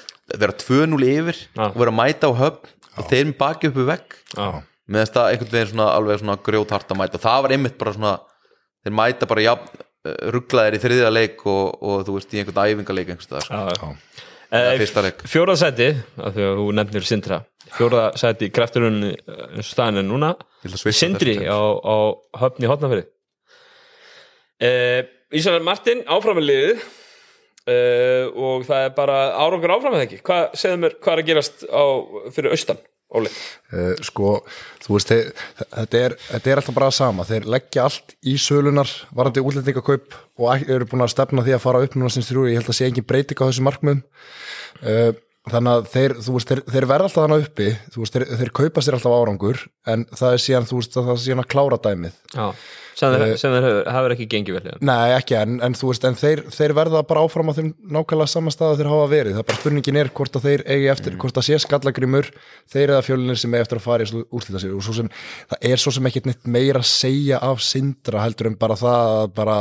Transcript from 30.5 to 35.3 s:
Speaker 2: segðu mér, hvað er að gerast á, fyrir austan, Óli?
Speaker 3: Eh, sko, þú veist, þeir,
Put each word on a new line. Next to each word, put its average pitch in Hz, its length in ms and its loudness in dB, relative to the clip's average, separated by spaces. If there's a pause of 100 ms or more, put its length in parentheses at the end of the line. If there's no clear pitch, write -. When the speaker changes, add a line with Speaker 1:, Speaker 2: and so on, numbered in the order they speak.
Speaker 2:
segðu 180 220 -2
mér, 165 180 0
hvað 175 140 0
er 160 100 0
að 156 60 -4
gerast 151 400 0
á, 143 140 2 (500)
fyrir 135 240 0
austan, - 240 -4 (280)
Óli? 113 180 -2 (460)
Speaker 3:
Eh, 87 300 -2
sko, 101 340 0 (420)
þú - 160 -2
veist, - 160 0
þeir, 117 200 4 (280)